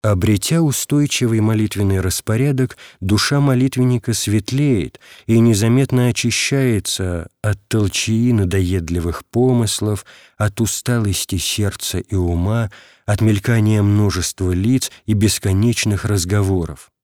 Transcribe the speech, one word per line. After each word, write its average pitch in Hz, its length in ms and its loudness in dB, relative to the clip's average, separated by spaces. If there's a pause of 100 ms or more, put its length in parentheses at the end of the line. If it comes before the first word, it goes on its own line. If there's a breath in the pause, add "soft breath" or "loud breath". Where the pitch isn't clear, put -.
Обретя 107 600 2
устойчивый 139 760 0
молитвенный 104 600 0
распорядок, 123 760 -2 (220 loud breath)
душа 107 400 0
молитвенника 127 760 2
светлеет 107 840 -2 (260 loud breath)
и 113 140 4
незаметно 120 720 2
очищается 110 1200 -2 (120)
от 107 160 -2 (100)
толчии 113 640 0
надоедливых 90 920 0
помыслов, 113 800 0 (320 loud breath)
от 104 240 -2
усталости 104 760 -2
сердца - 600 -4
и - 140 -8
ума, 92 580 0 (360 loud breath)
от 104 140 0
мелькания 110 600 2
множества 101 680 0
лиц 110 400 0 (160 loud breath)
и 110 60 0
бесконечных 101 920 0
разговоров. 95 880 -2 (120)